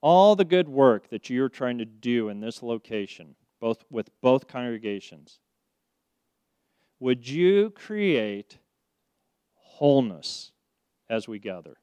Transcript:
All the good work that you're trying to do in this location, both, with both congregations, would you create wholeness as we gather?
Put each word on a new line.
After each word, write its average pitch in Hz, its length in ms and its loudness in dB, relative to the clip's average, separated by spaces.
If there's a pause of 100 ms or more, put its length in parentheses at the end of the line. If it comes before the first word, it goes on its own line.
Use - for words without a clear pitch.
All 185 340 6
the 190 100 2
good 170 240 0
work 131 400 4
that - 200 -12
you're 131 200 -2
trying 123 280 -8
to 113 80 -8
do 113 440 -4
in 101 100 -12
this 113 240 -12
location, 107 720 -10 (240)
both, 113 300 -6
with 113 200 -10 (120)
both 131 260 2
congregations, 107 920 -12 (1600)
would 127 280 -2
you 185 440 2
create 139 880 -4 (960)
wholeness 131 960 -2 (580)
as 110 180 -6
we 107 120 -14
gather? 90 440 -16